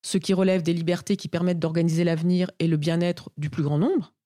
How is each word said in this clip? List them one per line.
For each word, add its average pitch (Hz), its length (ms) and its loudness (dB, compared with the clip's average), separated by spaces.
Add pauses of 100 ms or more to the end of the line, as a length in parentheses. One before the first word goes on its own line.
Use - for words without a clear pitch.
ce - 100 -4
qui 190 160 0
relève 185 300 2
des 165 100 0
libertés 175 440 -2
qui 165 120 -12
permettent 175 300 0
d'organiser 165 460 0
l'avenir 175 460 0 (100)
et 165 80 2
le 160 80 2
bien-être 170 600 -2
du 147 140 -4
plus 156 140 -2
grand 143 140 0
nombre 247 360 0 (120)